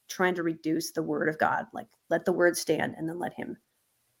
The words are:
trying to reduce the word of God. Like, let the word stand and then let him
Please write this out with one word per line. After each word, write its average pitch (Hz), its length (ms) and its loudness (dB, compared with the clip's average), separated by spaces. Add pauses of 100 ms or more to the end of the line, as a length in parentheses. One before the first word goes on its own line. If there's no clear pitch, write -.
trying 180 260 2
to 170 80 -2
reduce 165 500 -2
the 160 100 -4
word 156 260 0
of 156 100 -2
God. - 340 2
Like, - 140 -10 (240)
let 170 140 0
the 190 80 2
word 175 240 4
stand 151 420 0
and 160 100 -4
then 170 100 -6
let 170 160 -4
him - 220 -10 (640)